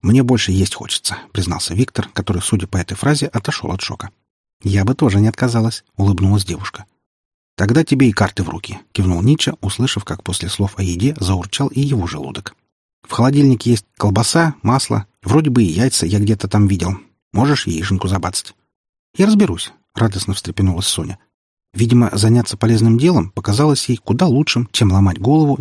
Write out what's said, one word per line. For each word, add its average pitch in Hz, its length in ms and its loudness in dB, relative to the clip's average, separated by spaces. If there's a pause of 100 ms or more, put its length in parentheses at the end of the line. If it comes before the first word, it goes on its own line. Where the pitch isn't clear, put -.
"Мне 123 220 4
больше 120 300 2
есть 95 220 0
хочется", — - 420 -8 (160)
признался 87 400 -6
Виктор, 110 400 -2
который, 92 280 -4
судя 95 260 -2
по 98 100 -4
этой 92 180 -6
фразе, 147 320 -2
отошёл - 440 -6
от 95 100 -8
шока. - 280 -10 (540)
"Я 98 220 0
бы 123 80 0
тоже 104 260 2
не 107 80 4
отказалась", — 113 560 -2 (140)
улыбнулась 98 480 2
девушка. 90 400 -10 (720)
"Тогда 120 280 2
тебе 135 260 4
и - 20 2
карты 95 320 -2
в 80 60 -6
руки", — - 300 -12 (120)
кивнул 90 300 0
Нича, 139 400 2
услышав, 117 440 -4
как - 180 -10
после 90 260 -6
слов 98 280 -2
о 101 60 -2
еде 95 360 -2
заурчал 95 480 -2
и - 120 -4
его 135 280 0
желудок. 69 480 -10 (520)
"В - 40 -14
холодильнике 131 600 4
есть 113 140 0 (120)
колбаса, 139 640 0
масло, 113 440 -2 (180)
вроде 143 260 2
бы 120 140 4
и 95 40 2
яйца 95 380 0
я 101 140 0
где-то 104 280 0
там 104 200 4
видел. 95 300 -2 (360)
Можешь 139 340 0
яишенку 92 400 -4
забацать". 92 480 -4 (600)
"Я 190 100 2
разберусь", — 202 460 2 (240)
радостно 98 380 -2
встрепенулась 92 540 -2
Соня. 82 320 -6 (540)
Видимо, 117 400 2
заняться 110 440 2
полезным 113 400 4
делом 131 340 2
показалось 135 580 0
ей 117 80 0
куда 127 300 0
лучшим, 123 440 0
чем 101 200 2
ломать 95 280 4
голову 143 420 2